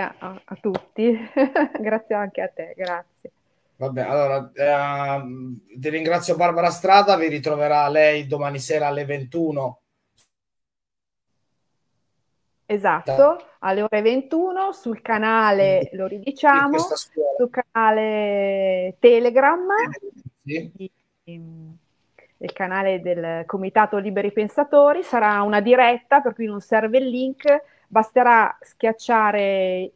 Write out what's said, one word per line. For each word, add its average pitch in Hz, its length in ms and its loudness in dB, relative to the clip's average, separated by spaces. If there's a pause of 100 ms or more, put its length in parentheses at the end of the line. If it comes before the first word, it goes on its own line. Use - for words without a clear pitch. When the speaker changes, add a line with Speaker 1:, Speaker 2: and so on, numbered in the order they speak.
(180)
Speaker 1:
a, 185 260 -16
a 190 160 -18
tutti, 220 580 -2
<laughs> 277 600 -2
grazie 220 340 -4
anche 202 260 -6
a 190 80 -6
te, 165 280 -14
grazie. 175 540 -12 (460)
Speaker 2:
Vabbè, 131 260 -6
allora, 139 520 -2
ehm, 139 1040 -4 (180)
ti 131 120 -10
ringrazio 160 480 -2
Barbara 170 340 2
Strada, 196 460 4
vi 165 120 0
ritroverà 147 600 0
lei 151 400 2
domani 143 320 -6
sera 151 260 -2
alle 143 180 -4
ventuno. 139 760 -6 (2750)
Speaker 1:
Esatto, 185 480 -2
Speaker 2:
Da- 294 320 4 (140)
Speaker 1:
alle 190 240 -2
ore 214 180 -2
ventuno 330 720 -2
sul 226 300 -10
canale, 214 880 2
Speaker 2:
Di- 185 60 -14
Speaker 1:
lo 190 100 -6
ridiciamo, 277 640 2
Speaker 2:
di 302 60 0
questa 320 200 -2
scuola. 302 400 -4
Speaker 1:
sul 240 140 0
canale 202 1500 0
Telegram, 247 680 6 (760)
Speaker 2:
Sì. 165 280 -10
Speaker 1:
di, 185 180 -16 (340)
di, 165 520 -20 (640)
il 180 140 -12
canale 190 480 -4
del 170 460 -6
Comitato 202 520 -2
Liberi 202 340 -4
Pensatori, 285 720 2
sarà 208 400 0
una 208 180 0
diretta, 240 600 4
per 233 140 -4
cui 226 120 -8
non 208 140 -8
serve 220 380 0
il 262 100 -2
link, 269 540 0 (260)
basterà 226 760 2
schiacciare 202 1300 -2